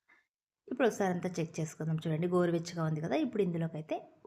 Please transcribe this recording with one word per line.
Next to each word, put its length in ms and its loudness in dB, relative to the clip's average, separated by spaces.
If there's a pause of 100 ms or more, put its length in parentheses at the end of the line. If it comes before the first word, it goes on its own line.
(680)
ఇప్పుడు 200 2
ఒకసారి 260 2
అంతా 160 -2
చెక్ 240 -4
చేసుకుందాం. 440 -2
చూడండి, 300 0
గోరువెచ్చగా 560 2
ఉంది 180 0
కదా. 140 0
ఇప్పుడు 280 2
ఇందులోకైతే 520 -2 (320)